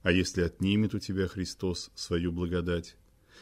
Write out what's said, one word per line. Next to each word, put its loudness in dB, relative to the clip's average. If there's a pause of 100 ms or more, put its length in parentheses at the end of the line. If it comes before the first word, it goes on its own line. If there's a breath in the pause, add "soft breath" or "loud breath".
А 2
если 4
отнимет 2
у -2
тебя -2
Христос -4
свою -2
благодать -2 (460 loud breath)